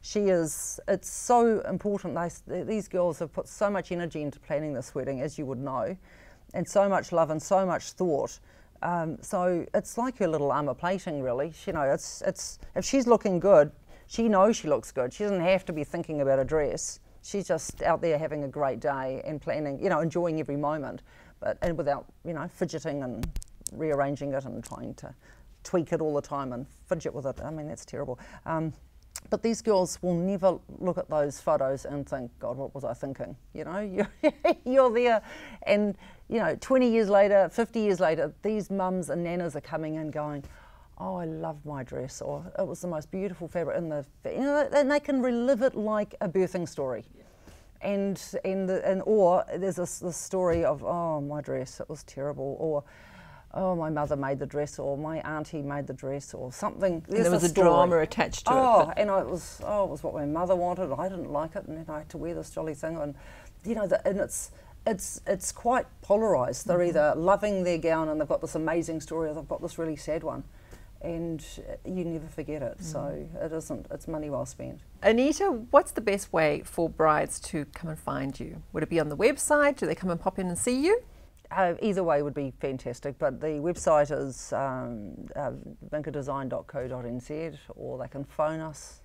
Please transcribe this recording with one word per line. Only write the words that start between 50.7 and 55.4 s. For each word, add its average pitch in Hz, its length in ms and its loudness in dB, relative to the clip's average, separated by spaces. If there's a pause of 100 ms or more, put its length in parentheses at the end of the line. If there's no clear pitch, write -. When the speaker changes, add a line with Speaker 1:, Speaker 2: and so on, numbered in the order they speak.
Speaker 1:
"Oh, 160 380 -2
my 147 180 -6
dress, 131 400 -6
it - 80 -8
was 151 160 -10
terrible," 139 560 -6
or, 151 240 0 (680)
"Oh, 185 200 0
my 165 140 -2
mother 147 280 -2
made 139 220 -2
the 139 80 -4
dress," 143 320 -4
or, 139 200 -4
"My 156 220 -6
auntie 151 420 -6